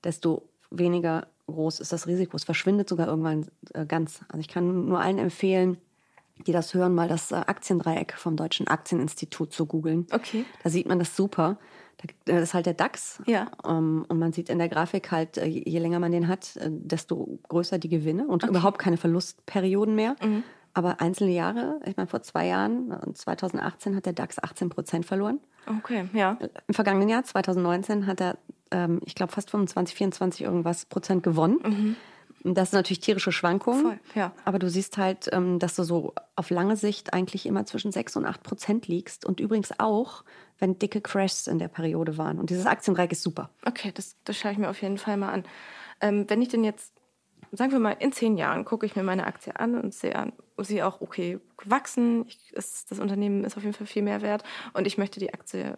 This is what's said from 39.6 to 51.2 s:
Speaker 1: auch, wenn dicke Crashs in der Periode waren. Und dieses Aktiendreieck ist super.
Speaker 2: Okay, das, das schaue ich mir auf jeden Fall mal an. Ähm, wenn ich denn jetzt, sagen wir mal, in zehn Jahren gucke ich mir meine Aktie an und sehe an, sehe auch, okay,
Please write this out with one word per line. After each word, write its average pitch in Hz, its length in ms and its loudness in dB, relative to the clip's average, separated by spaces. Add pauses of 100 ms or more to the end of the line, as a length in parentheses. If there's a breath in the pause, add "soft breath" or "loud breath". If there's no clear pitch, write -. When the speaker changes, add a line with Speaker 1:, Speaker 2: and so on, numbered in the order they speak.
Speaker 1:
auch, 220 460 0 (340 loud breath)
wenn 185 200 2
dicke 208 220 -2
Crashs - 460 -2
in 170 120 0
der 170 100 -2
Periode 165 500 -2
waren. 160 200 -2
Und 170 120 -2
dieses 180 160 0
Aktiendreieck 180 460 2
ist 160 100 -4
super. - 260 -4 (160)
Speaker 2:
Okay, 240 300 -4
das, - 300 -12
das 208 120 -6
schaue 208 160 -4
ich 202 60 -4
mir 202 100 0
auf 196 140 -6
jeden 196 160 -2
Fall 208 180 -2
mal 202 160 -2
an. 190 120 -4 (580 loud breath)
Ähm, 208 260 2
wenn 220 140 4
ich 247 60 2
denn 226 160 2
jetzt, - 280 -4 (600)
sagen 254 200 2
wir 269 60 4
mal, 214 200 4
in 269 140 2
zehn 220 240 2
Jahren 170 300 0
gucke 226 180 0
ich 208 100 -2
mir 190 100 0
meine 185 220 0
Aktie - 320 -8
an 233 220 0
und - 140 -4
sehe - 200 -2
an, - 180 -4 (260)
sehe 196 280 0
auch, 190 140 -2
okay, 175 400 -4 (160)